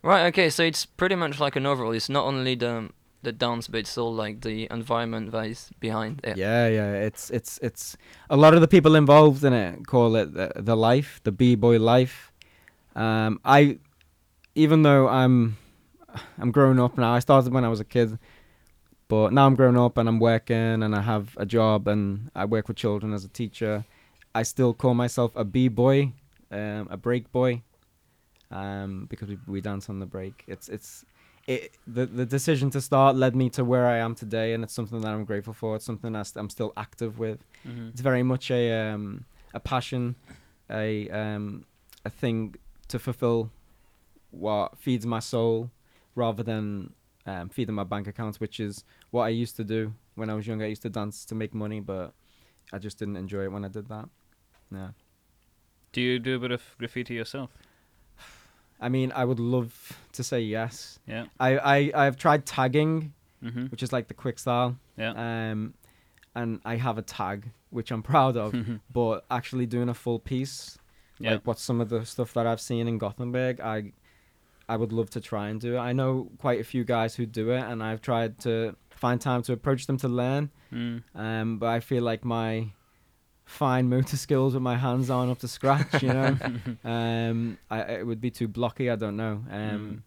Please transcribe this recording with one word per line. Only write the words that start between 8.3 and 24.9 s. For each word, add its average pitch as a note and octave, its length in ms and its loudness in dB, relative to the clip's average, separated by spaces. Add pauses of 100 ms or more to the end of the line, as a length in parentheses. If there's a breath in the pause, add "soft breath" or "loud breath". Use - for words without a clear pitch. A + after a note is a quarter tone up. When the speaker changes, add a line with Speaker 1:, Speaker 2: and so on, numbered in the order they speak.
Speaker 2:
lot D#3 180 12
of E3+ 60 10
the D#3+ 60 8
people D#3 280 10
involved D3 480 10
in C3 100 6
it F#2 340 -2
call A#2 280 4
it E2 180 2
the, E2+ 220 -4
the A2+ 220 0
life, A#2+ 480 2
the A2 60 0
B-boy A#2+ 480 6
life. B2 520 2 (640 soft breath)
Um, A2 480 0
I, C#3+ 360 8 (760)
even D#3 300 6
though C#3 260 8
I'm, B2 480 4 (800 loud breath)
I'm A#2 140 -2
grown C3+ 280 6
up B2 180 2
now, A#2+ 160 4
I A#2+ 60 4
started B2+ 320 6
when B2+ 140 2
I - 20 2
was A2 140 0
a - 20 -6
kid, A2+ 340 2 (920 soft breath)
but G#2+ 240 4
now C#3 140 8
I'm C3+ 80 8
grown B2 200 6
up B2 220 4
and A#2 100 2
I'm A2+ 120 2
working A2+ 640 2
and G#2+ 140 0
I G2+ 60 0
have G#2+ 360 -2
a G2+ 80 -2
job G#2+ 440 4
and G#2 460 0
I F#2+ 100 -2
work G#2+ 240 -2
with A2 80 -6
children G#2+ 340 -2
as G2 140 -6
a - 20 -16
teacher. G#2+ 560 -6 (500 soft breath)
I A2+ 100 0
still A#2+ 300 2
call B2+ 200 2